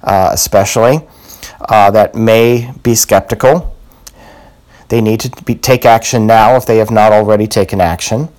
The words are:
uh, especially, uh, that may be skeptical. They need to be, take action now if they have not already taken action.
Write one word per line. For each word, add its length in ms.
uh, 280
especially, 720
uh, 300
that 240
may 580
be 120
skeptical. 800
They 140
need 180
to 240
be, 100
take 300
action 420
now 300
if 80
they 140
have 120
not 220
already 340
taken 360
action. 560